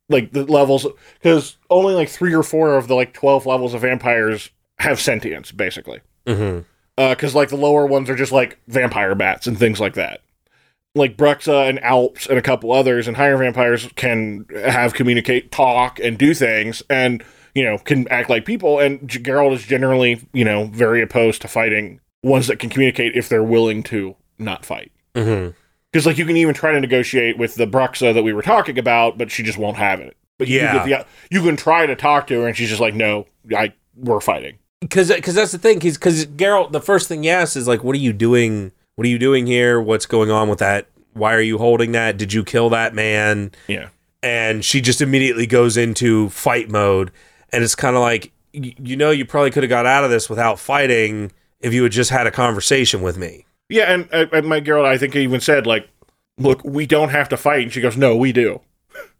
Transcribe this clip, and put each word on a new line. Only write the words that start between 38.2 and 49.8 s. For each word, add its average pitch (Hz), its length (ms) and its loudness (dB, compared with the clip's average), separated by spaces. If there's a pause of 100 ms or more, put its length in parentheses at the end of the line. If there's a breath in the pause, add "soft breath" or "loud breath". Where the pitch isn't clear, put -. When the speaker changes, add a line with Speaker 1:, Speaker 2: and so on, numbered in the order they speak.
Speaker 2:
What 110 100 -4
are 123 60 2
you 120 80 0
doing 127 280 2
here? 123 340 2
What's 110 260 -2
going 110 240 2
on 107 180 2
with 104 120 -2
that? 101 260 0 (260)
Why 110 220 0
are 113 80 4
you 110 160 -2
holding 117 340 2
that? 113 240 -2
Did 98 160 -6
you 107 100 0
kill 117 280 0
that 113 240 0
man?" 107 560 0 (180)
Speaker 1:
Yeah. 92 200 -8 (340)
Speaker 2:
And 113 420 -2
she - 160 0
just 123 220 0
immediately 131 440 0
goes 120 300 2
into 113 540 0
fight 120 400 -4
mode. 98 400 0 (420 soft breath)
And 120 100 0
it's 117 120 -2
kinda 123 260 0
like, 117 320 -2 (220)
y-, 127 280 -12
you 123 140 -8
know, 147 140 2
you 139 160 -2
probably 143 240 0
coulda 139 160 0
got 120 180 0